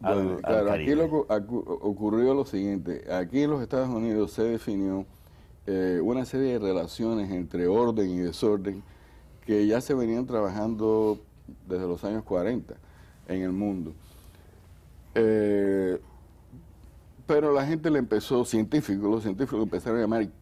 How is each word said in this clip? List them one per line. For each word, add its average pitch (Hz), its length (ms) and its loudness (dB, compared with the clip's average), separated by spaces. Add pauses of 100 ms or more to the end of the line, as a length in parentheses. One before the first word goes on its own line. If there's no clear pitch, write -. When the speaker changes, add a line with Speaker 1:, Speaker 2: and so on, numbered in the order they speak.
Speaker 1:
al, 98 120 2
Speaker 2:
Bueno, 95 200 0
Speaker 1:
al - 60 -8
Speaker 2:
claro, 110 180 2
aquí 92 260 0
Speaker 1:
Caribe? 143 100 4
Speaker 2:
lo 160 140 2
cu-, 151 180 0
acu-, 107 360 -2 (180)
ocurrió 107 540 2
lo 139 100 0
siguiente. 98 680 -4
Aquí 92 300 0
en 147 80 2
los 147 140 0
Estados 131 260 -2
Unidos 110 440 0
se 113 100 -2
definió, 98 640 -2 (640)
eh, 92 360 0
una 123 220 0
serie 131 280 -2
de 120 60 0
relaciones 98 720 -2
entre 87 360 -2
orden 110 420 2
y 90 80 -2
desorden 98 640 -2 (640)
que 104 220 2
ya 110 120 2
se 127 140 -2
venían 120 320 0
trabajando 107 920 0 (500)
desde 92 180 -4
los 87 160 -4
años 107 200 -4
cuarenta 101 500 -4 (540)
en 92 160 -4
el 92 80 -2
mundo. 95 420 -4 (1200)
Eh, 101 840 4 (1300)
pero 151 280 4
la 139 120 4
gente 160 240 0
le 147 100 4
empezó, 120 440 0
científicos, 107 640 0
los 110 140 0
científicos 110 340 -2
lo 107 60 2
empezaron 107 360 -2
a - 20 2
llamar 110 260 0 (140)